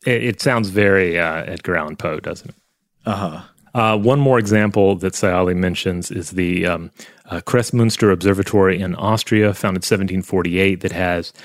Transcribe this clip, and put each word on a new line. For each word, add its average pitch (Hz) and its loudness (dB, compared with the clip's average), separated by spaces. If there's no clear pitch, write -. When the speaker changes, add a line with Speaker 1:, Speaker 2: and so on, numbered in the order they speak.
Speaker 1:
it, 117 0
it 120 -4
sounds 117 0
very, 95 2
uh, 80 -2
Edgar 87 -4
Allan 78 -4
Poe, - -6
doesn't - -12
it? - -20
Speaker 2:
Uh-huh. 95 -6
Speaker 1:
Uh, 110 2
one 120 2
more 135 4
example 104 2
that 92 -4
Sayali 90 0
mentions 90 -4
is 90 -8
the, 90 -2
um, 85 -4
uh, 85 -8
Kressmünster 113 2
Observatory 95 2
in 90 -4
Austria, 107 0
founded 95 -4
seventeen 95 -2
forty-eight, 92 0
that 92 -4
has 87 -4